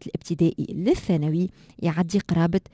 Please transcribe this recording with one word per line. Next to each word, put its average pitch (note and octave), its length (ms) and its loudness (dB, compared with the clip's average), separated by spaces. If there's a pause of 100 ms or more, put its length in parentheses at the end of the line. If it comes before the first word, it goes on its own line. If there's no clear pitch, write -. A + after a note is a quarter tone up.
الابتدائي - 640 -2
للثانوي E3+ 840 0 (280)
يعدي E3+ 400 0
قرابة E3+ 420 2 (140)